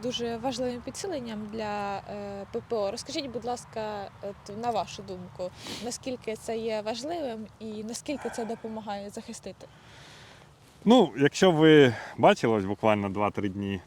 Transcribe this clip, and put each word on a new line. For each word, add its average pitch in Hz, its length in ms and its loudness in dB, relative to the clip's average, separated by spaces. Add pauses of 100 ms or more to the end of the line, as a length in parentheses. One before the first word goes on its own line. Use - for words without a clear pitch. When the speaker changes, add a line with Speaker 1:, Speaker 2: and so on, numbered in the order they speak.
Speaker 1:
дуже 233 340 -4
важливим 247 440 -4
підсиленням 247 580 -8 (140)
для, 208 460 -6
е, 202 540 -10
П 233 160 -6
П 233 80 -2
О. 202 140 0
Розкажіть, 269 400 -8
будь 220 140 -8
ласка, 214 680 -8 (120)
от, 202 400 -12
на 240 80 -2
вашу 208 320 -4
думку, 185 480 -10 (340)
наскільки 247 520 -8
це 226 220 -6
є 220 240 -4
важливим 240 640 -6 (120)
і 214 260 -10
наскільки 240 460 -8
це 233 140 -8
допомагає 214 680 -10
захистити? 214 560 -14 (1160)
Speaker 2:
Ну, 208 340 8
якщо 143 340 4
ви 151 420 10 (240)
бачили, 131 380 6
ось 98 80 2
буквально 101 440 2
два-три 101 400 -2
дні 98 380 -4